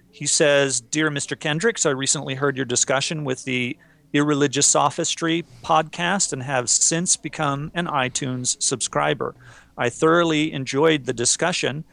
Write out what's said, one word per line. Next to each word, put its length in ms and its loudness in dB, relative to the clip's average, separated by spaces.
He 160 -12
says, 540 4
"Dear 300 -2
Mister 260 -6
Kendricks, 480 0
I 60 4
recently 460 -2
heard 200 0
your 80 -2
discussion 600 0
with 200 -4
the 320 -4
Irreligious 540 2
Sophistry 800 0
podcast 680 0
and 100 -6
have 280 -2
since 460 2
become 580 -4
an 120 -4
iTunes 760 -2
subscriber. 720 -2
I 140 0
thoroughly 640 2
enjoyed 520 2
the 80 -2
discussion 800 -2